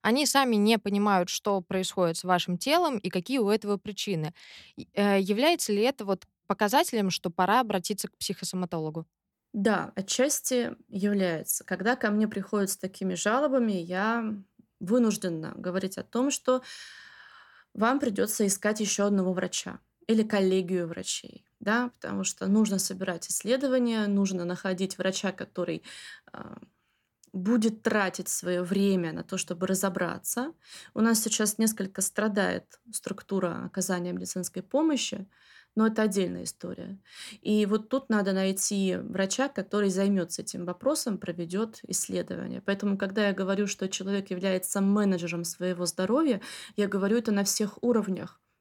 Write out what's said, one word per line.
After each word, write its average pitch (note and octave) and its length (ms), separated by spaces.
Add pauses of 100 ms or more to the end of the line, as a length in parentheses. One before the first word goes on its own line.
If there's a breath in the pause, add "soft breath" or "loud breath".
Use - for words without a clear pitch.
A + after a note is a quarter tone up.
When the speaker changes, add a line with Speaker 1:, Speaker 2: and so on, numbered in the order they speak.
Speaker 1:
Они B3+ 240
сами B3+ 320
не G#3+ 200
понимают, G3+ 520
что G3+ 320
происходит F#3 560
с - 80
вашим F3+ 320
телом D4+ 400
и F3+ 120
какие A#3+ 300
у G3+ 100
этого G#3 280
причины. F#3+ 560 (440 loud breath)
И, - 180
э, G3+ 260
является A3+ 520
ли G3+ 100
это B3 220
вот F#3+ 200 (220)
показателем, G#3+ 640
что - 180
пора F#3+ 320
обратиться G#3 460
к - 100
психосоматологу? E3 880 (480)
Speaker 2:
Да, G3+ 420
отчасти B3 800 (140)
является. F#3+ 760
Когда G#3 320
ко A3 160
мне G#3+ 160
приходят G3 420
с - 80
такими F#3+ 380
жалобами, A#3+ 580
я G#3 640 (440)
вынуждена F#3 760
говорить F#3 420
о - 60
том, C4 280
что B3+ 300 (1120 loud breath)
вам A#3+ 240
придется G#3 480
искать G#3+ 320
еще G3+ 260
одного F#3+ 280
врача - 460 (280)
или A3 160
коллегию F#3+ 640
врачей, - 580 (140)
да, A#3+ 300
потому - 340
что - 240
нужно G3 320
собирать F#3 500
исследования, A#3+ 800
нужно F#3+ 380
находить F#3 520
врача, F#3+ 340
который, E3+ 520 (500 loud breath)
а, - 240 (760)
будет A3 500
тратить G3 460
свое F3+ 340
время F#3+ 500
на E3 100
то, F#3+ 140
чтобы F3+ 300
разобраться. F#3+ 840 (420 loud breath)
У A3 60
нас A3+ 220
сейчас G#3+ 360
несколько G#3+ 420
страдает G3 760 (140)
структура F#3 720
оказания F3+ 480
медицинской F#3 500
помощи, C#4 640 (480 soft breath)
но A3 120
это A3 160
отдельная F#3 420
история. - 520 (440 loud breath)
И G#3+ 260
вот G#3+ 220
тут C4+ 200
надо G3+ 240
найти F#3+ 640
врача, G3 520
который G3+ 420
займется G3 500
этим - 240
вопросом, A3 540
проведет F3 680
исследование. - 800
Поэтому, G3+ 320
когда G3+ 300
я G3 60
говорю, G3 340
что F#3+ 220
человек G3 420
является F#3 500
менеджером F#3+ 640
своего F3+ 400
здоровья, A3 560 (360 loud breath)
я G3+ 100
говорю G3+ 300
это A3 140
на G3+ 120
всех G3+ 400
уровнях. G#3 580 (200)